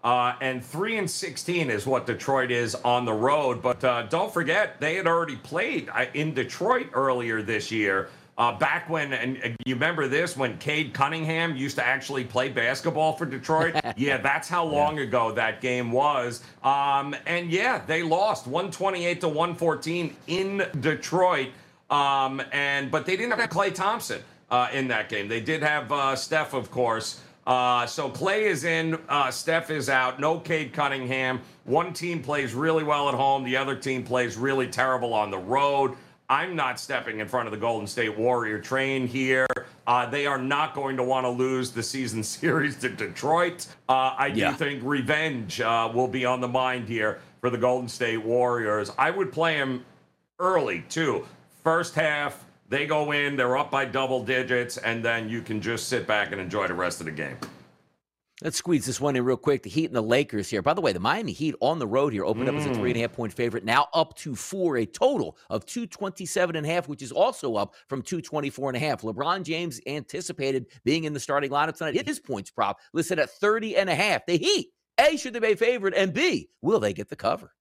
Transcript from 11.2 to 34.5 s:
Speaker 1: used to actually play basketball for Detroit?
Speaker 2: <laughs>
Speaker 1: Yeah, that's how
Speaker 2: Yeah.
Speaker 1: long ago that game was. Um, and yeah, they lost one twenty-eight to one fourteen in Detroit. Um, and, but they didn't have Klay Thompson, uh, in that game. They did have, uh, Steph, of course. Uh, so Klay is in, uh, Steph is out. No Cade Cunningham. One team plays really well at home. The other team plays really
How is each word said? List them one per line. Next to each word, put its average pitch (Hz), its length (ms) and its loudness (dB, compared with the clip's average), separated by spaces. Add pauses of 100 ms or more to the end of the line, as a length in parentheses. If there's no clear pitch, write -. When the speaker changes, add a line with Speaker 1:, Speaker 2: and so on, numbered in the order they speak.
Speaker 1:
used 135 200 -4
to 127 80 -2
actually 135 380 -2
play 123 260 -2
basketball 143 680 0
for 165 120 -4
Detroit? 160 480 0 (120)
Speaker 2:
<laughs> 117 100 -6
Speaker 1:
Yeah, 135 220 0
that's 139 300 0
how 175 160 0
Speaker 2:
Yeah. 151 120 -2
Speaker 1:
long 147 240 2
ago 117 320 2
that 110 280 0
game 123 300 -2
was. 127 540 0 (180)
Um, 139 540 2 (100)
and 170 240 -2
yeah, 208 340 2
they 160 200 0
lost 180 420 2
one 170 240 -2
twenty-eight 175 520 -2
to 175 60 0
one 165 280 0
fourteen 165 580 -2 (140)
in 190 400 0 (100)
Detroit. 156 680 2 (420)
Um, 139 500 2 (120)
and, 139 400 0
but 151 140 0
they 180 100 0
didn't 226 200 0
have 233 140 0
Klay 190 240 0
Thompson, 185 480 -2 (300)
uh, 123 200 4
in 135 140 0
that 110 220 0
game. 101 180 -2
They 113 140 -2
did 151 240 -2
have, 151 260 0
uh, 135 240 2
Steph, 151 400 -2
of 117 160 -4
course. 113 520 0 (240)
Uh, 123 400 4
so 139 240 -4
Klay 185 300 0
is 175 240 0
in, 165 340 0 (100)
uh, 139 220 2
Steph 165 400 0
is 147 180 -2
out. 131 300 2
No 160 220 2
Cade 156 320 -2
Cunningham. 131 680 0 (220)
One 165 300 0
team 170 280 -4
plays 135 340 -2
really 156 280 2
well 147 260 2
at 135 60 2
home. 135 300 2
The 127 120 0
other 135 200 0
team 131 260 -2
plays 120 340 0
really 131 300 2